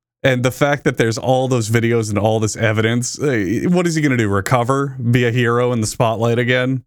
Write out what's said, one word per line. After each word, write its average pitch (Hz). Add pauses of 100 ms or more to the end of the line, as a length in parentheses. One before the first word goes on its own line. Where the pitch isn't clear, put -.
(240)
And 127
the 127
fact 143
that 139
there's 113
all 127
those 117
videos 117
and 101
all 110
this 107
evidence, 113
eh, 113
what 175
is 165
he 156
gonna 135
do? 110
Recover? 131 (140)
Be 123
a 117
hero 120
in 117
the 104
spotlight 113
again? 127